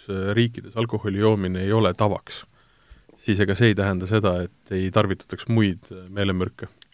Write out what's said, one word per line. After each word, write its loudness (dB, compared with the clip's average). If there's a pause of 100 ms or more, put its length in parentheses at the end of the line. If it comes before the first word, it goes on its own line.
äh, -4
riikides -2
alkoholi -4
joomine 2
ei 0
ole 4
tavaks, -4 (720)
siis 0
ega 2
see 6
ei 2
tähenda 0
seda, 2
et -14
ei -2
tarvitataks -2
muid, 2
äh, -16
meelemürke. -4 (240)